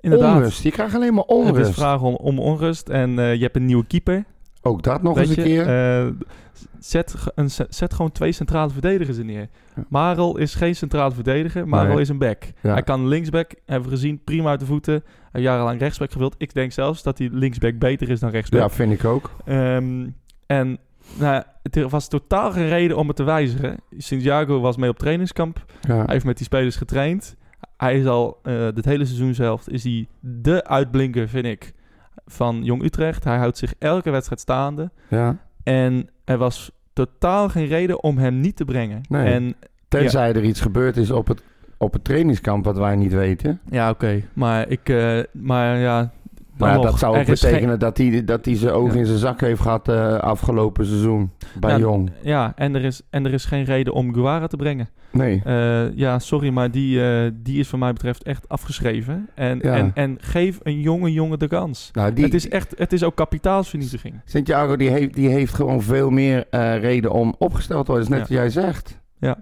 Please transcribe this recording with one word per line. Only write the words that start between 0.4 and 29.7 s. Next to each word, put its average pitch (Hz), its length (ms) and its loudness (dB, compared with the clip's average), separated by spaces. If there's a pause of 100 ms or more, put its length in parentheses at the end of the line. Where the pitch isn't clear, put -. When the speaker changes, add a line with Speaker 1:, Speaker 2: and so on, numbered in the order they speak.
Speaker 2:
Je 151 80 2
krijgt 214 240 -4
alleen 240 200 2
maar 196 120 2
Speaker 1:
Het 240 100 4
is - 120 4
Speaker 2:
onrust. - 260 4
Speaker 1:
vraag 143 280 0
om, 127 120 0
om 135 240 -2
onrust. 156 500 -2
En, 127 300 0
eh, 120 160 2
je 117 80 0
hebt 123 140 0
een 127 100 2
nieuwe 120 200 4
keeper. 180 380 0 (380)
Speaker 2:
Ook 104 200 0
dat 135 200 0
nog 170 120 2
Speaker 1:
Weet 139 140 4
Speaker 2:
eens 156 80 2
een 165 120 0
Speaker 1:
je, 160 160 2
Speaker 2:
keer. 127 420 2
Speaker 1:
eh, 127 60 -4 (680)
zet - 380 -4
ge-, - 180 -8
een, 143 160 0 (180)
zet - 260 -4
gewoon 160 180 -2
twee 160 200 -2
centrale 156 380 -2
verdedigers 135 480 -2
er 113 60 -6
neer. 104 240 -10 (280)
Speaker 2:
Ja. 117 120 -8
Speaker 1:
Marel 170 500 0
is 147 160 -2
geen 175 220 0
centrale 139 380 -2
verdediger. 156 540 -2
Marel 151 240 4
Speaker 2:
Nee. 147 80 2
Speaker 1:
is 143 80 0
een 143 100 -4
back. 120 240 -2 (200)
Speaker 2:
Ja. 104 100 2
Speaker 1:
Hij 123 100 2
kan 131 260 0
linksback, 160 420 -2 (160)
hebben 127 220 -4
we 131 60 -4
gezien, 143 300 -2
prima 156 260 -2
uit 139 100 0
de 139 60 -8
voeten. 147 280 -2
Hij 151 80 -2 (300)
heeft 123 120 -2
jarenlang 120 360 0
rechtsback 139 320 -4
gewild. 131 260 -2
Ik - 160 -10
denk 131 180 -2
zelfs 147 300 -4
dat 135 160 -2
hij 127 140 -2
linksback 120 460 0
beter 127 320 0
is 117 100 0
dan 117 100 -2
rechtsback. 110 300 2
Speaker 2:
Ja, 107 100 4
vind 113 220 0
ik 101 120 -2
ook. 120 260 0 (140)
Speaker 1:
Ehm, 127 640 -2 (400)
en, 135 200 0 (520)
nou 143 160 2
ja, 131 100 -2 (180)
het 135 280 -2
was 147 180 -2
totaal 190 440 -2
geen 170 160 0
reden 170 280 2
om 151 120 0
het 143 80 -4
te 143 60 -2
wijzigen. 135 540 0 (220)
Santiago 143 640 0
was 120 160 0
mee 127 140 0
op 113 80 -4
trainingskamp. 165 680 -4 (160)
Speaker 2:
Ja. 120 160 0
Speaker 1:
Hij 110 100 2
heeft 131 180 0
met 127 120 0
die 117 100 -10
spelers 131 300 0
getraind. 143 600 -4 (400)
Hij 131 220 0
is 135 80 2
al, 120 360 0
eh, 117 320 -2
dit 113 100 -6
hele 143 200 2
seizoen 127 300 -2
zelf 117 340 -2
is 123 160 -8